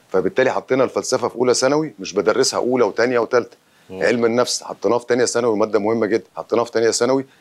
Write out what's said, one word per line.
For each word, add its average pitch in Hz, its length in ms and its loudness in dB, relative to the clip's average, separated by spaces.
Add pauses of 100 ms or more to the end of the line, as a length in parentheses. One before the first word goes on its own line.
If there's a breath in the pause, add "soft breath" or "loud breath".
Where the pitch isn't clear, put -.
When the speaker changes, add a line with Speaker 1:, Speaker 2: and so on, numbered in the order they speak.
(120)
Speaker 1:
فبالتالي 95 400 2
حطينا 127 320 0
الفلسفة 113 440 -2
في - 80 -8
أولى 123 180 2
ثانوي، 143 440 0
مش 90 140 -12
بدرسها 101 460 0
أولى 120 260 0
وتانية 117 340 0
وتالتة. 113 380 0 (340 soft breath)
Speaker 2:
مم. 92 120 -6
Speaker 1:
علم 117 220 2
النفس 117 380 0
حطيناه 104 360 -2
في - 80 -6
تانية 120 180 2
ثانوي، 117 320 0
مادة 107 220 0
مهمة 110 280 0
جدًا، 104 180 0 (120)
حطيناها 110 280 -2
في - 80 -8
تانية 113 180 2
ثانوي، 131 360 0 (140 soft breath)